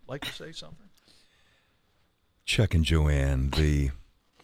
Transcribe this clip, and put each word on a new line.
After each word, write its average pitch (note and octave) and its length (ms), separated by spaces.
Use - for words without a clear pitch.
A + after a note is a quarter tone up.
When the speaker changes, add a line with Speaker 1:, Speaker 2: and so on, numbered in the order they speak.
Speaker 1:
like C#3+ 160
to - 80
say D#3 200
something? E3 360
Speaker 2:
Chuck - 300
and D#2+ 100
Joanne, C#2 640
the, D2 400